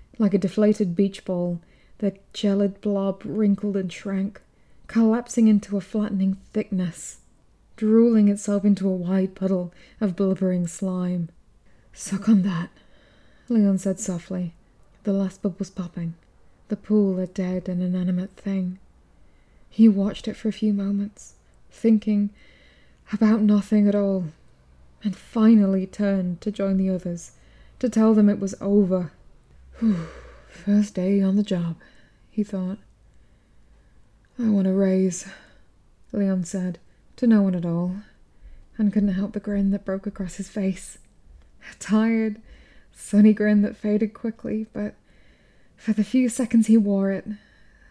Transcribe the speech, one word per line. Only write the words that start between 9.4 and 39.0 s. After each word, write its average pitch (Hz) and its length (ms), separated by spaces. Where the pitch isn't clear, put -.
of 190 160
blubbering 185 500
slime. 180 600
"Suck - 360
on 202 140
that," 175 280
Leon 202 300
said 190 200
softly, 180 560
the 208 80
last 190 300
bubbles 190 280
popping, 170 440
the 214 80
pool 196 420
a 185 80
dead 180 420
and 180 140
inanimate 180 500
thing. 185 460
He 220 200
watched 202 400
it 202 80
for - 120
a 208 40
few 214 200
moments, 202 600
thinking 208 600
about 214 300
nothing 208 460
at 202 60
all, 196 320
and 196 120
finally 202 720
turned 190 540
to 214 100
join 196 260
the 190 140
others, 175 420
to 254 100
tell 220 260
them 208 140
it 202 120
was 196 200
over. 185 520
"Whew, 185 300
first 208 460
day 196 280
on 190 140
the 208 80
job," 170 320
he 214 120
thought. 190 360
"I 233 100
want 202 180
a 190 60
raise," 190 540
Leon 190 320
said, 180 360
to 254 100
no 220 160
one 190 120
at 175 120
all, 175 300
and 208 160
couldn't 202 180